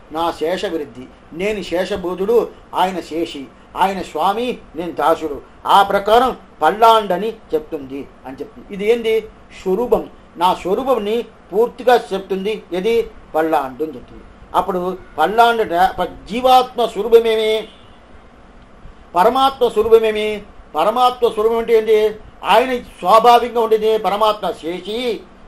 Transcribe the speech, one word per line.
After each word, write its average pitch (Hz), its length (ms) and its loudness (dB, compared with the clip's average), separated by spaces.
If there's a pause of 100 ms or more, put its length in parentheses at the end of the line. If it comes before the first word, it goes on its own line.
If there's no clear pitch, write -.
(120)
నా 165 180 -4
శేష 180 340 -4
విరుద్ధి, 147 400 -8 (280)
నేను 196 300 -6
శేషబోధుడు, 185 840 -2 (260)
ఆయన 180 260 -2
శేషి, 151 460 -8 (300)
ఆయన 185 260 -2
స్వామి, 202 560 -4 (180)
నేను 165 160 -8
దాసుడు, 151 480 -2 (260)
ఆ 180 160 6
ప్రకారం 208 540 2 (260)
పల్లాండని 208 680 2 (240)
చెప్తుంది 139 540 -10 (180)
అని 135 100 -14
చెప్తుంది. - 380 -16
ఇది 208 180 0
ఏంది? 226 280 0 (420)
స్వరూపం. 196 460 0 (300)
నా 175 160 2
స్వరూపంని 233 720 -2 (280)
పూర్తిగా 233 420 0
చెప్తుంది. 196 680 -4 (100)
ఏది? 214 380 -2 (240)
పల్లాండు 147 500 -2
అని 156 100 -8
చెప్తుంది. - 280 -20 (320)
అప్పుడు 180 440 -2 (200)
పల్లాండు 226 440 4
డ-, 185 360 2
ప-, - 320 -8
జీవాత్మ 247 560 2
స్వరూపమేమి? 220 840 2 (1500)
పరమాత్మ 247 540 2
స్వరూపమేమి? 214 760 2 (320)
పరమాత్మ 240 540 2
స్వరూపం 220 300 0
అంటే 226 200 2
ఏంటి? 214 380 2 (280)
ఆయన 233 320 2
స్వాభావికంగా 233 840 4
ఉండేది 220 380 2
పరమాత్మ 214 520 0
శేషి, 185 680 -6 (280)